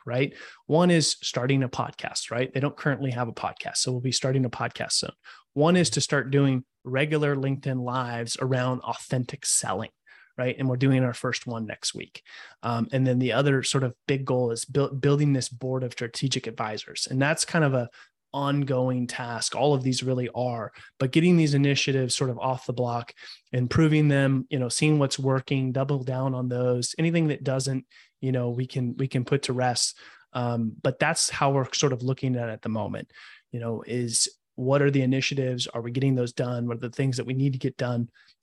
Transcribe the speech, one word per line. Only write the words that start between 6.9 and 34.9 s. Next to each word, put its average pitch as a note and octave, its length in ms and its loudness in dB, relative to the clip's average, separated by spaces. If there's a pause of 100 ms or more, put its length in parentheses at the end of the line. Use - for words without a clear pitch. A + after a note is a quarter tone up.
LinkedIn C3+ 480 -2
Lives A#2+ 580 -4
around B2+ 400 0
authentic - 640 -6
selling, G#2+ 440 -2 (480)
right? B2+ 200 -2
And C3+ 120 -2
we're B2+ 60 0
doing C3 280 4
our B2 100 0
first - 340 -6
one A2+ 180 -6
next - 300 -8
week. - 280 -16 (380)
Um, A#2 300 0
and C3 160 2
then B2 120 4
the B2+ 120 2
other C3+ 320 4
sort C3+ 200 0
of A#2+ 100 -2 (140)
big C3+ 180 0
goal B2+ 260 0
is A2+ 140 -6
buil-, C#3 280 0
building C#3+ 400 4
this B2+ 160 0
board B2+ 340 -4
of A#2+ 100 -6
strategic B2+ 520 -4
advisors. A2 640 -6
And C3 120 0
that's D3+ 240 2
kind E3 180 2
of C3+ 100 4
a B2 160 0 (440)
ongoing C3 720 0
task. A#2+ 480 -6
All C#3+ 180 4
of C3 80 2
these B2+ 220 0
really B2+ 320 0
are, A#2+ 380 -4 (260)
but C3 140 0
getting F3 240 6
these D3+ 160 4
initiatives C3+ 600 2
sort C3+ 160 0
of A#2 80 -4
off B2+ 280 -2
the B2 80 -4
block, A#2+ 400 -4 (400)
improving D3+ 560 4
them, C3+ 400 2
you C#3 100 -2
know, B2 80 0
seeing D3+ 320 2
what's C3+ 180 0
working, C3 540 0
double C3+ 320 -2
down C3 320 -2
on B2+ 140 -4
those. B2 500 0
Anything E3 300 2
that C3+ 160 -4
doesn't, C3 400 -2 (340)
you C3 140 -2
know, B2 160 0
we B2+ 180 -4
can, B2 300 -4
we C3+ 100 0
can B2+ 160 -2
put C#3 200 0
to B2+ 100 -2
rest. B2 440 0 (360)
Um, A#2 400 -2 (100)
but C3+ 160 0
that's D#3+ 300 0
how C#3 220 2
we're C3+ 200 0
sort C3+ 220 2
of A#2+ 100 -4
looking C3 320 0
at A#2 140 -4
it - 20 -6
at A2 100 -12
the - 60 -8
moment, G2+ 420 -4 (440)
you A#2 80 -6
know, A2+ 260 -4
is A#2+ 400 -2 (300)
what C3+ 240 4
are C#3+ 100 4